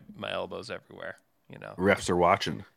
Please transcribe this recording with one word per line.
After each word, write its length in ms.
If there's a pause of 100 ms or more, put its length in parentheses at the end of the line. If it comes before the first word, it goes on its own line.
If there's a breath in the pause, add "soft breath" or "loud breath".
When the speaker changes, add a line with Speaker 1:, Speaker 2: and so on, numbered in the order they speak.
(160)
Speaker 1:
my 160
elbows 400
everywhere, 460 (320)
you 100
know. 180
Speaker 2:
Refs 320
are 60
watching. 480 (140)